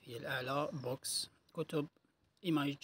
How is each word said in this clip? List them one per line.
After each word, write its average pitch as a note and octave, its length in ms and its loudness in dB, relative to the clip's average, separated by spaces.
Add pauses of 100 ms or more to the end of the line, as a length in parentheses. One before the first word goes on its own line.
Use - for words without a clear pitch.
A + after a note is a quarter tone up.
في A#2+ 160 -10
الأعلى، C3+ 560 0
بوكس، - 560 -2 (240)
كتب، D#3 340 0 (580)
image C#3+ 380 4